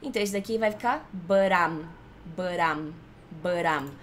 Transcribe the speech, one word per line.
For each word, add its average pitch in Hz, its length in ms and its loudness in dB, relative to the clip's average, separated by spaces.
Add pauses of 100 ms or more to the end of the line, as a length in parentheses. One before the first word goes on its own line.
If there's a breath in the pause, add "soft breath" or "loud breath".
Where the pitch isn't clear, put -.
Então 254 200 -4
esse 202 100 -2
daqui 202 260 -4
vai 220 120 2
ficar 247 420 -2
buram. 175 720 4 (520)
Buram. 165 560 0 (500)
But 175 240 0
am. 147 240 0 (120)